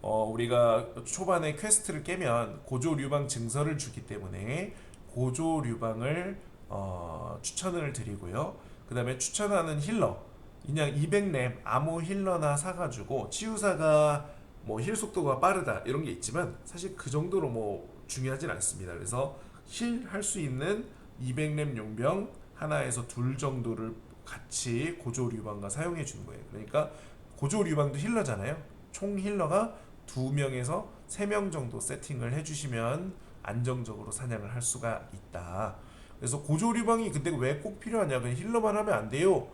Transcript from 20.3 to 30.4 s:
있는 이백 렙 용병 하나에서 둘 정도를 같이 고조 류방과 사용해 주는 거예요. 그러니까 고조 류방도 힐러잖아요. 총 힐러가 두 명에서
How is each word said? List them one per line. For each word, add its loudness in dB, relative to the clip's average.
있는 0
이백 0
렙 0
용병 0
하나에서 0
둘 0
정도를 -2
같이 -2
고조 0
류방과 -6
사용해 -2
주는 -10
거예요. -12
그러니까 0
고조 2
류방도 4
힐러잖아요. 2
총 -2
힐러가 2
두 0
명에서 0